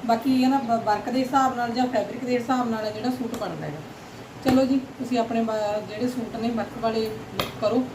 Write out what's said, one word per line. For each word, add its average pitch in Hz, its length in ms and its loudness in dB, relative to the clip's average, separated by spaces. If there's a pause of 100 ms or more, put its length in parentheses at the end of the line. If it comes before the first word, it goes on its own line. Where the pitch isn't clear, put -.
ਬਾਕੀ 254 360 4
ਇਹ 262 60 6
ਨਾ 269 100 4
ਬ-, 226 260 0
ਵਰਕ 208 260 0
ਦੇ 254 100 2
ਹਿਸਾਬ 262 360 2
ਨਾਲ 240 140 -2
ਜਾਂ 254 160 2
ਫੈਬਰਿਕ 226 380 -2
ਦੇ 247 140 2
ਹਿਸਾਬ 240 320 0
ਨਾਲ 220 140 -2
ਹੈ 214 60 -2
ਜਿਹੜਾ 220 200 -4
ਸੂਟ 247 280 -4
ਬਣਦਾ 160 280 -6
ਹੈਗਾ। 151 120 -8 (640)
ਚਲੋ 262 200 6
ਜੀ, 262 140 4
ਤੁਸੀਂ 254 400 -2
ਆਪਣੇ 226 240 2
ਬ-, 214 460 -2
ਜਿਹੜੇ 220 200 -2
ਸੂਟ 233 280 -4
ਨੇ 226 140 -2
ਵਰਕ 214 300 -4
ਵਾਲੇ 226 280 2
ਬੁੱਕ - 420 -8 (100)
ਕਰੋ 226 240 2 (100)